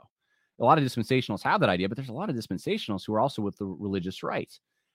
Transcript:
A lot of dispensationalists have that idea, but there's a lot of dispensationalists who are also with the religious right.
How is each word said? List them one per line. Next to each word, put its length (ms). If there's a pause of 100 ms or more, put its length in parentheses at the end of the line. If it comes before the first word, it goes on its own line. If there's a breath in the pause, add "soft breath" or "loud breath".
(600)
A 40
lot 120
of 80
dispensationalists 600
have 160
that 100
idea, 180
but 80
there's 120
a 40
lot 160
of 80
dispensationalists 720
who 80
are 60
also 200
with 160
the 80
religious 600
right. 280 (420)